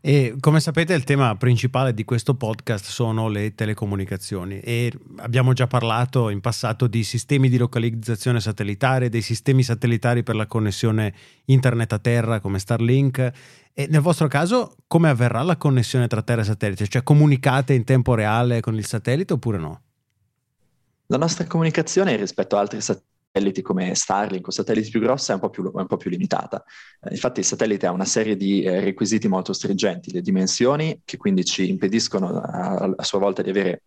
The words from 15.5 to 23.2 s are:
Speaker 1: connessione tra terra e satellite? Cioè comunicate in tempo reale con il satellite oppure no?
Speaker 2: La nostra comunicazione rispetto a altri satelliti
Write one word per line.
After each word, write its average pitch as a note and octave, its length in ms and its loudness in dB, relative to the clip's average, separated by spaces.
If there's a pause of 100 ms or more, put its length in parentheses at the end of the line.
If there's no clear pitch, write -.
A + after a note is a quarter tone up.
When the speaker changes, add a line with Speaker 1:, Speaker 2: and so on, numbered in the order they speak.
Speaker 1:
connessione B2+ 520 2
tra A2 140 -2
terra A#2 180 0
e G#2 60 0
satellite? G#2 420 -2
Cioè B2+ 160 -2
comunicate C#3 680 4
in A#2+ 120 2
tempo B2+ 320 4
reale A2+ 440 2
con A2 140 -4
il G#2+ 100 -4
satellite C#3 500 -2
oppure A#2 240 -2
no? D#2 240 -8 (1200)
Speaker 2:
La C3 100 -2
nostra E3 300 -2
comunicazione E3 720 0
rispetto G2+ 400 -2
a G2+ 40 4
altri G2+ 200 -2
satelliti - 840 -4